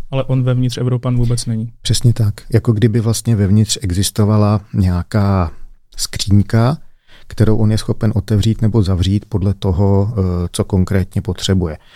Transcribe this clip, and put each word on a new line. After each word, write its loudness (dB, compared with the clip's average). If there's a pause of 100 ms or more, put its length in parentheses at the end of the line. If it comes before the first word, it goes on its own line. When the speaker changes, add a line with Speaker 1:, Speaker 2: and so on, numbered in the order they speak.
(120)
Speaker 1:
ale -2
on 0
vevnitř 0
Evropan -2
vůbec 0
není. -4 (100)
Speaker 2:
Přesně 2
tak. 0 (200)
Jako 2
kdyby 2
vlastně 0
vevnitř 2
existovala 0 (120)
nějaká 0 (460)
skřínka, 0 (500)
kterou 2
on 2
je 2
schopen -2
otevřít 0
nebo 2
zavřít 0
podle -2
toho, 0
eh, -2
co -4
konkrétně -2
potřebuje. -2 (180)